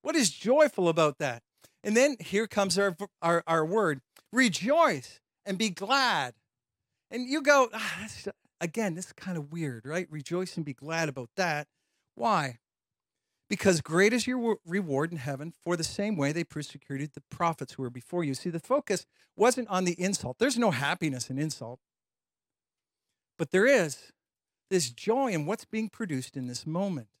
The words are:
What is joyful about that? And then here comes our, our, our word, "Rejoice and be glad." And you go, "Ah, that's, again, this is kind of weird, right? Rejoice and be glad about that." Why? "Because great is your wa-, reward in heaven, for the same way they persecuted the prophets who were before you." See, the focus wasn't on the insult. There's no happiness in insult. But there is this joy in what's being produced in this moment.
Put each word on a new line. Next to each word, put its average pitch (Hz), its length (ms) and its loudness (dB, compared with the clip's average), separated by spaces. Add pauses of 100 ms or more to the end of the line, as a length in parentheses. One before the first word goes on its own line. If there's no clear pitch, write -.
What 311 140 -2
is 220 140 4
joyful 240 580 4
about 160 300 2
that? 127 240 -4 (400)
And 214 140 0
then 262 240 4
here 202 260 0
comes 196 320 0
our, 196 180 2 (240)
our, 170 260 2
our 165 200 2
word, 170 340 0 (320)
"Rejoice 240 880 2 (240)
and 190 140 -4
be 220 100 0
glad." 196 680 0 (760)
And 247 180 -6
you 285 140 0
go, 269 320 6
"Ah, 214 260 -6
that's, - 280 -10 (340)
again, 175 320 -2
this 185 120 -8
is - 60 -20
kind 185 240 -8
of 147 160 -8
weird, 139 320 -6
right? 165 260 -6
Rejoice 170 460 -6
and 165 80 -4
be 143 80 -8
glad 160 380 -2
about 127 260 -10
that." 156 320 -2 (460)
Why? 165 460 0 (880)
"Because 190 320 4
great 185 320 2
is 240 140 0
your 254 120 -2
wa-, 233 160 0 (120)
reward 165 460 -2
in 165 60 -8
heaven, 139 340 -8 (100)
for 175 140 0
the 165 80 -2
same 202 320 -2
way 143 160 0
they 165 120 -2
persecuted 143 680 -8
the - 180 -18
prophets 165 440 -2
who 135 80 -8
were 123 80 -4
before 160 340 -4
you." 139 100 0
See, 175 160 -6
the 165 80 -4
focus 247 480 -2 (300)
wasn't 240 320 2
on 185 160 0
the 175 160 0
insult. 180 380 -4
There's 240 200 2
no 226 140 4
happiness 143 580 -2
in 131 80 -4
insult. 135 400 -6 (1600)
But 160 140 -4
there 190 140 4
is 202 460 2 (580)
this 165 200 2
joy 233 420 0
in 151 140 -2
what's 208 200 -4
being 220 220 -4
produced 151 480 -6
in 131 100 -6
this 120 200 -10
moment. 165 420 -4 (120)